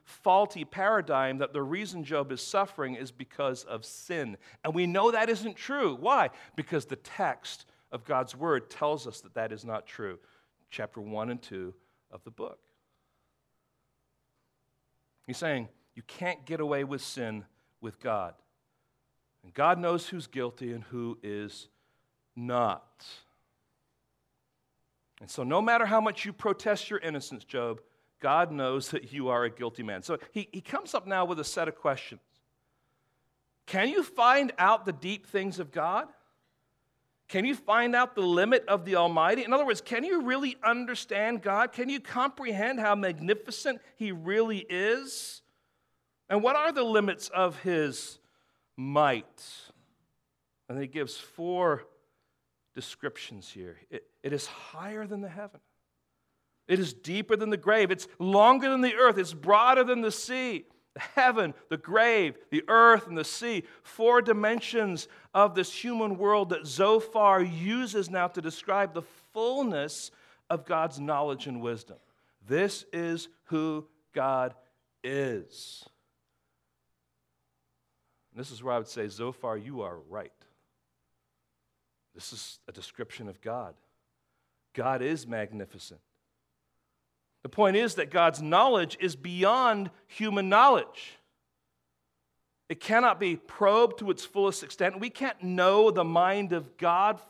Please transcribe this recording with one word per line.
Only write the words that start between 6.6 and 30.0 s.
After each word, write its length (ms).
the 100
text 720
of 120
God's 300
word 360
tells 360
us 140
that 140
that 180
is 120
not 220
true. 320
Chapter 320
one 300
and 100
two 320
of 140
the 80
book. 260
He's 80
saying 320
you 80
can't 420
get 140
away 240
with 200
sin 420
with 200
God. 340
And 100
God 240
knows 300
who's 180
guilty 460
and 100
who 400
is 460
not. 720
And 100
so 140
no 180
matter 240
how 140
much 240
you 80
protest 580
your 80
innocence, 460
Job, 360
God 320
knows 380
that 240
you 160
are 160
a 60
guilty 340
man. 180